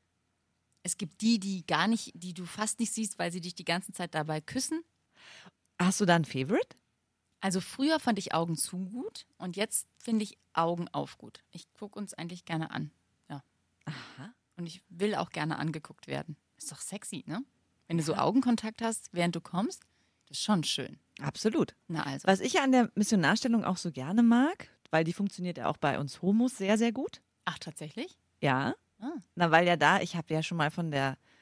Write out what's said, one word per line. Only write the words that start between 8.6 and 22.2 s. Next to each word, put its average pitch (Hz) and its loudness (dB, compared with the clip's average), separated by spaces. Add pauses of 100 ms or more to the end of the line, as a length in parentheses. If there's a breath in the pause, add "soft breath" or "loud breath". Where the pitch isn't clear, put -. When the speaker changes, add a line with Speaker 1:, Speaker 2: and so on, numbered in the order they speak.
Speaker 1:
gut 233 -8 (120)
und 180 -10
jetzt - -2 (120)
finde 220 -2
ich - -12 (160)
Augen 170 0
auf 143 -6
gut. - -20
Ich - -18 (120)
guck 202 -14
uns 202 -10
eigentlich 170 -12
gerne 160 -4
an. 151 -8 (380)
Ja. 143 -12 (420)
Speaker 2:
Aha. 156 -14 (240)
Speaker 1:
Und 170 -8
ich 175 -16
will 190 -2
auch - -2
gerne 156 -4
angeguckt - -8
werden. 143 -8 (200)
Ist - -12
doch - -16
sexy, - -10
ne? 185 -6 (420)
Wenn 165 -2
du 165 2
so 156 -2
Speaker 2:
Ja. - 0
Speaker 1:
Augenkontakt 220 2
hast, 226 -4
während 175 0
du 165 -4
kommst, 208 -4 (440)
das 143 -10
ist - -4
schon 180 4
schön. - -4 (220)
Speaker 2:
Absolut. 214 0 (120)
Speaker 1:
Na 160 -4
also. 139 -6